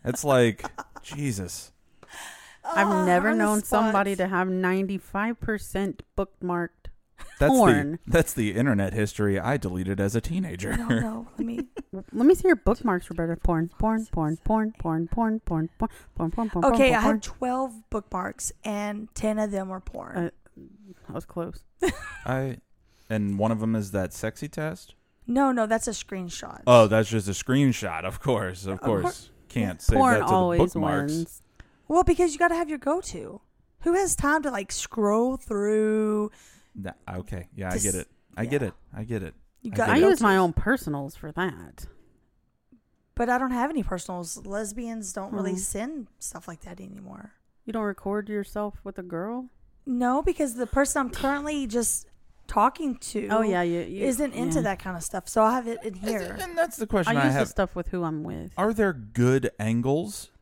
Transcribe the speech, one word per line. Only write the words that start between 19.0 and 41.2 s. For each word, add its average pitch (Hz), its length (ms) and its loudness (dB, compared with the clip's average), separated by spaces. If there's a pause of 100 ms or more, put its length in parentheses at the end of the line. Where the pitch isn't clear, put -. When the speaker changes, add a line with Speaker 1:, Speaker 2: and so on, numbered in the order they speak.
Speaker 3:
ten 214 260 0
of 214 100 0
them 190 180 -4
were 185 120 -8
porn. - 360 -12
Speaker 2:
Uh, 170 140 -2 (800)
that - 60 -14
was 170 100 -8
close. - 400 -10 (300)
Speaker 3:
<laughs> - 320 -12
Speaker 1:
I, 131 320 -4 (520)
and 101 300 0
one 110 100 4
of 110 80 0
them 113 160 0
is 104 160 -2
that 95 220 -2
sexy - 360 -8
test? 160 460 -8 (320)
Speaker 3:
No, 269 240 4
no, 233 160 2
that's 226 220 0
a 226 40 -4
screenshot. - 760 -10
Speaker 1:
Oh, 120 200 10
that's 107 220 4
just 107 200 0
a 98 40 -2
screenshot, 107 720 2
of 92 160 -4
course, 98 460 -2
of 95 80 -4
Speaker 3:
Of 95 80 -8
cour- 101 200 2
Speaker 1:
course, - 280 -6 (220)
can't 107 300 -2
save - 160 4
Speaker 2:
Porn 254 160 6
Speaker 1:
that 214 60 2
to - 60 -2
the 185 60 4
Speaker 2:
always 180 280 4 (140)
Speaker 1:
bookmarks. - 380 0
Speaker 2:
wins. 165 300 -6 (460)
Speaker 3:
Well, 349 160 4
because 349 280 4
you 285 60 -10
gotta 349 160 4
have 330 140 -2
your 302 100 -6
go-to. 277 640 -4 (400)
Who 339 140 2
has 381 220 2
time 294 260 2
to, 285 80 -2
like, 196 220 -6
scroll 226 640 2
through 214 960 0 (440)
Speaker 1:
Nah, 95 180 -10 (240)
okay. 92 380 -10
Yeah, 95 140 -6
I 90 40 -2
Speaker 3:
just 92 120 -2
Speaker 1:
get 95 100 0
it. 87 140 -6 (280)
I 113 100 -4
get 139 160 0
Speaker 3:
yeah. 104 60 -4
Speaker 1:
it. - 60 -8 (220)
I 107 80 -8
get 113 180 -6
it. 80 120 -12 (260)
Speaker 3:
You 226 120 -12
Speaker 1:
I - 40 -4
Speaker 3:
got 220 120 2
Speaker 1:
get 220 80 4
Speaker 2:
I - 20 6
Speaker 1:
it. 370 120 8
Speaker 2:
use 339 100 4
my 208 140 6
Speaker 3:
go-to. 190 80 6
Speaker 2:
own 170 120 2
personals 151 640 -2
for 151 160 -14